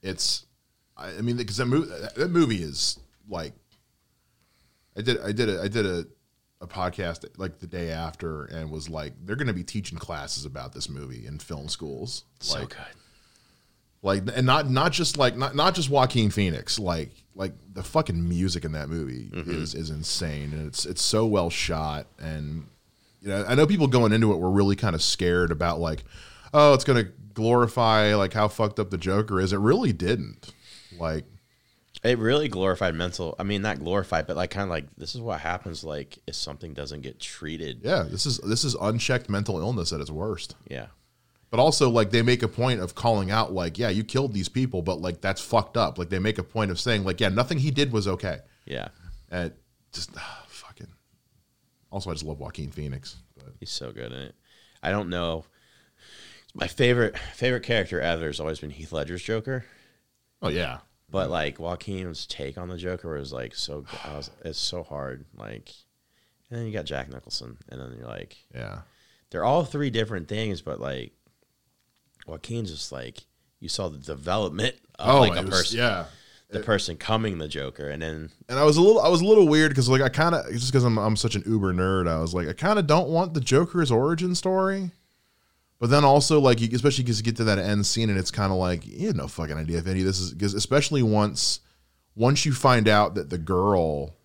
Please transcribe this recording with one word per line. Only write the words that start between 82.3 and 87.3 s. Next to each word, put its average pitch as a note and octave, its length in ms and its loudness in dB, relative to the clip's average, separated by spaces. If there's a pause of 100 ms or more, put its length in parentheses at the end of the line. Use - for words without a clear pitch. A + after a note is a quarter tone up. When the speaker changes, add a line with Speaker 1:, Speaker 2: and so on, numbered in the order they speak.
Speaker 1:
like, E2+ 140 -2
"I - 40 -4
kinda G3+ 300 2
don't D3+ 260 4
want E3 260 0
the D3+ 60 0
Joker's D3+ 500 2
origin D#3+ 440 2
story." F#3+ 560 0 (920)
But A#2 100 2
then D3 140 8
also, C#3+ 360 8
like, B2 200 6
you, A#2 120 2
especially C3 320 2
'cause A#2 140 2
you G#2+ 60 -4
get A#2 120 0